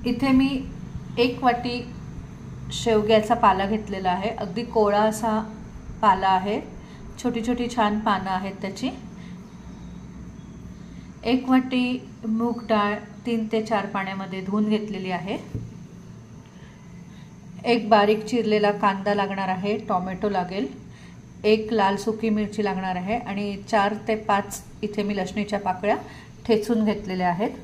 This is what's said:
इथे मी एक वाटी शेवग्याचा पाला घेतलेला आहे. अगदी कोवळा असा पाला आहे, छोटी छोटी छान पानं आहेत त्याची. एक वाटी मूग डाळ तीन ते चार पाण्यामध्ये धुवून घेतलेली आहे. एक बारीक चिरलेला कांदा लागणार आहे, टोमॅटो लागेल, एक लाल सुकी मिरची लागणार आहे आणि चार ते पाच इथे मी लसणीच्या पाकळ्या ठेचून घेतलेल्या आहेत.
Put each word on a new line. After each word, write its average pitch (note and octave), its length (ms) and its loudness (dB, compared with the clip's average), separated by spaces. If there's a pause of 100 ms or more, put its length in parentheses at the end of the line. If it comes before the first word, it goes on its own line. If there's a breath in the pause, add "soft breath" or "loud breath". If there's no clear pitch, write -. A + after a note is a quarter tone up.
इथे - 220 0
मी C4 360 4 (540)
एक A#3+ 260 2
वाटी A#3+ 500 0 (800)
शेवग्याचा G#3+ 600 4
पाला G3 320 6
घेतलेला G3 460 0
आहे. F#3+ 180 0
अगदी G3+ 340 -4
कोवळा G#3 380 4
असा A3 520 0 (480)
पाला F#3+ 260 6
आहे, F#3+ 340 4 (640 loud breath)
छोटी A#3 240 0
छोटी A#3+ 280 0
छान G#3+ 240 4
पानं G3 320 0
आहेत F#3+ 300 -2
त्याची. G3+ 280 -4 (2250 loud breath)
एक B3+ 260 2
वाटी B3+ 580 2 (200)
मूग A#3 400 0
डाळ G#3 280 2 (300)
तीन A3+ 260 0
ते A3 140 0
चार G#3 200 0
पाण्यामध्ये F#3+ 560 -6
धुवून G#3 280 2
घेतलेली G#3 420 -2
आहे. F3+ 540 -6 (2000 loud breath)
एक A#3 240 2
बारीक G#3+ 360 6
चिरलेला G#3 460 4
कांदा G3+ 420 2
लागणार G3 340 0
आहे, F#3+ 300 0
टोमॅटो F#3 520 -2
लागेल, F#3+ 380 -2 (760 loud breath)
एक G#3+ 280 4
लाल G3+ 240 4
सुकी A3 340 0
मिरची G#3+ 340 0
लागणार F#3 320 0
आहे F#3+ 220 -2
आणि G3+ 540 -4
चार G#3 220 4 (140)
ते A3 80 2
पाच G#3 460 -2 (200)
इथे G#3 220 -2
मी G3+ 140 -2
लसणीच्या G3 420 -2
पाकळ्या G3+ 360 0 (520 loud breath)
ठेचून G#3+ 380 4
घेतलेल्या F#3 440 0
आहेत. F#3+ 200 0 (140)